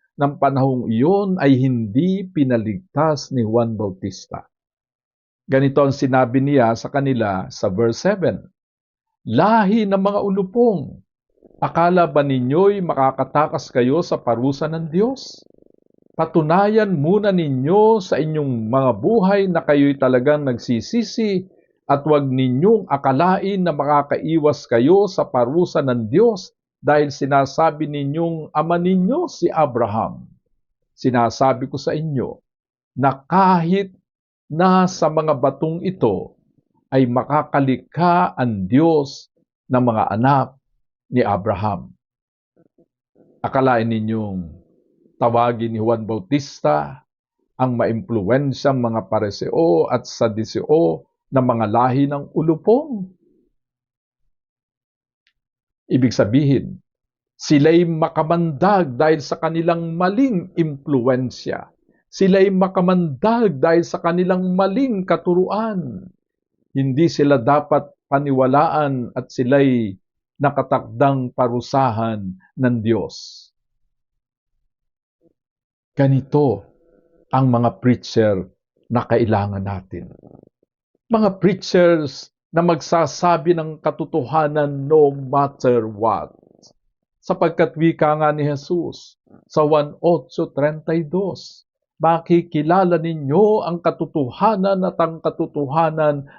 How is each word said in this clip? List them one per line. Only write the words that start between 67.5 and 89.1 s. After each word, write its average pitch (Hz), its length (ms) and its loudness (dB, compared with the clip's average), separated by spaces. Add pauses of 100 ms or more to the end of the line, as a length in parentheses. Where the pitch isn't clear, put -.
paniwalaan 139 1040 0
at 131 160 -8
sila'y 123 720 0 (400)
nakatakdang 131 960 -2
parusahan 117 880 -2 (320)
ng 127 240 0
Diyos. - 720 -4 (2500)
Ganito 135 720 2 (720)
ang 131 160 2
mga 120 320 0
preacher 107 640 0 (400)
na 117 160 -2
kailangan 101 640 -2
natin. 92 400 -12 (1000)
Mga 214 320 0
preachers 175 960 2 (160)
na 160 80 -2
magsasabi 170 960 0
ng 156 240 -8
katotohanan 147 1120 -2
no 147 240 6
matter 135 720 0
what. 101 480 -4 (880)
Sapagkat 165 560 0
wika 156 400 2
nga 151 160 2
ni 151 80 -4
Jesus 147 720 -6 (320)